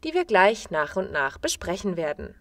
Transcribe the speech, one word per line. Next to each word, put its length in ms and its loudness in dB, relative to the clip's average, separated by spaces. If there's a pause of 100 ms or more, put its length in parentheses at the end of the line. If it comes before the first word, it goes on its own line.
die 100 -6
wir 100 2
gleich 460 4
nach 240 -2
und 160 -4
nach 280 -2
besprechen 580 -4
werden. 440 -6